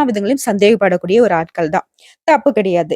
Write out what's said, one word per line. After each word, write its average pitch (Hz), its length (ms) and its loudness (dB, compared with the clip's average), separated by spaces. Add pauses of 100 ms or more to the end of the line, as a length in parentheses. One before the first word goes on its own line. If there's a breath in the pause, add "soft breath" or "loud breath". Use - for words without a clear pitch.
விதங்களையும் 226 400 -2
சந்தேகப்படக்கூடிய 196 760 0
ஒரு 208 140 2
ஆட்கள் 165 360 -4
தான். 185 160 -4 (420 soft breath)
தப்பு 294 240 2
கிடையாது. 175 440 -2